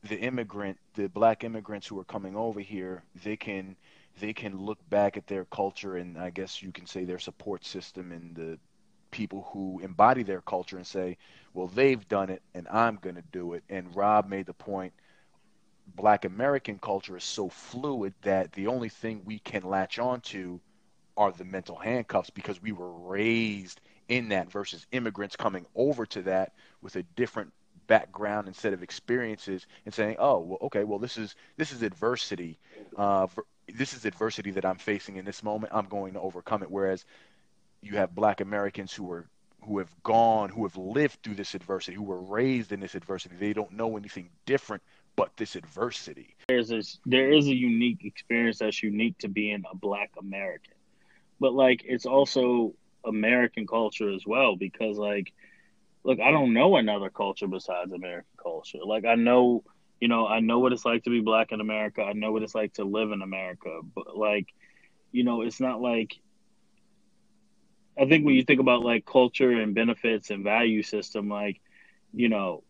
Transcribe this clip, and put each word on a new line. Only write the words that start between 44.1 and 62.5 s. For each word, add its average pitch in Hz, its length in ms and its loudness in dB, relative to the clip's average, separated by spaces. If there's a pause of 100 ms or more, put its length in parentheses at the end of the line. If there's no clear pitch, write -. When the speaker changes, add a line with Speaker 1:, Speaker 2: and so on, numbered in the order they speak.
Speaker 1:
different 120 380 -2 (320)
but 98 220 0
this - 180 -6
adversity. - 800 -8 (120)
Speaker 2:
There's 120 220 2
this, 110 360 -6
there 131 260 6
is 147 160 8
a 135 80 4
unique 120 480 2
experience 117 560 0
that's 107 240 0
unique 107 360 0
to 110 80 -6
being 104 440 -2
a 95 40 -14
black 101 440 -4
American. 98 540 -8 (680)
But, 131 140 4
like, 127 320 6
it's 123 200 -4
also 123 680 4 (320)
American 113 600 2
culture 110 440 0
as 95 140 -6
well, 113 300 4
because, 104 420 -4
like, 104 360 -2 (760)
look, 131 140 4
I - 100 6
don't 139 220 6
know 160 240 8
another 104 320 0
culture 98 380 -4
besides 92 440 -4
American 90 380 -10 (120)
culture. 80 420 -10
Like, 107 200 0
I 117 120 6
know, 120 500 6 (340)
you 120 80 2
know, 117 180 4
I 110 140 2
know 117 200 4
what 127 120 6
it's 120 140 -2
like 117 180 2
to 123 60 -2
be 120 100 4
black 110 320 4
in 107 80 -4
America. 107 420 -2
I 104 120 -2
know 107 180 -2
what 110 120 0
it's 107 120 -8